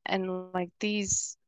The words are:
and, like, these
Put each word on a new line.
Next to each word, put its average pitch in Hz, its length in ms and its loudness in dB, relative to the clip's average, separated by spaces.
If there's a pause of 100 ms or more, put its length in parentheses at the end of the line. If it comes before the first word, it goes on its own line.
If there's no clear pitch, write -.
and, 185 460 0
like, 180 180 0 (100)
these 208 560 0 (100)